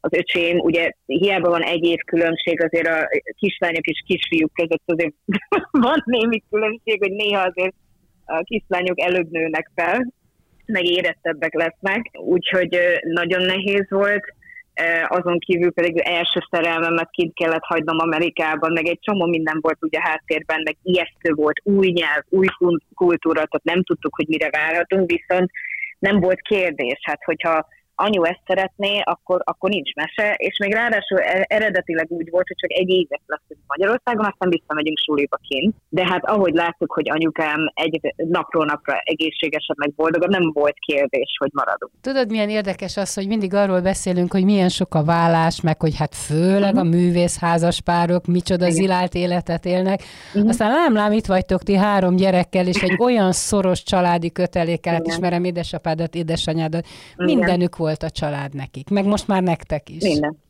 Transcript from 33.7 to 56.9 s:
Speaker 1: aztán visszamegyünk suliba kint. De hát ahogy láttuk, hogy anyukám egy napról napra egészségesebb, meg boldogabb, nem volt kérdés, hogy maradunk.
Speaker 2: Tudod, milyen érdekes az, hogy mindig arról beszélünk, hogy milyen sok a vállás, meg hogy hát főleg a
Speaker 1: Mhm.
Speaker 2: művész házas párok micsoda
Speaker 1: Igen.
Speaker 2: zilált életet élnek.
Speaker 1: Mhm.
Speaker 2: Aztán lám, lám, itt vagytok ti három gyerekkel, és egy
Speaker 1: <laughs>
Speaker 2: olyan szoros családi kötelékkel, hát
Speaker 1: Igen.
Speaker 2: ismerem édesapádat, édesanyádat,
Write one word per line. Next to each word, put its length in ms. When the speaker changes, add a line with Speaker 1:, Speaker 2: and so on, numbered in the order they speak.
Speaker 1:
aztán 260
visszamegyünk 480
suliba 380
kint. 260
De 180
hát 180
ahogy 300
láttuk, 380
hogy 180
anyukám 640
egy 260
napról 480
napra 400
egészségesebb, 720
meg 160
boldogabb, 360
nem 220
volt 260
kérdés, 600
hogy 140
maradunk. 480
Speaker 2:
Tudod, 300
milyen 180
érdekes 480
az, 180
hogy 120
mindig 280
arról 260
beszélünk, 520
hogy 120
milyen 240
sok 260
a 100
vállás, 560
meg 200
hogy 160
hát 180
főleg 600
a 80
Speaker 1:
Mhm. 100
Speaker 2:
művész 440
házas 420
párok 460
micsoda 380
Speaker 1:
Igen. 120
Speaker 2:
zilált 380
életet 500
élnek. 380
Speaker 1:
Mhm. 140
Speaker 2:
Aztán 220
lám, 240
lám, 180
itt 140
vagytok 360
ti 140
három 400
gyerekkel, 500
és 160
egy 200
Speaker 1:
<laughs> 60
Speaker 2:
olyan 240
szoros 500
családi 500
kötelékkel, 600
hát 100
Speaker 1:
Igen. 120
Speaker 2:
ismerem 300
édesapádat, 720
édesanyádat, 720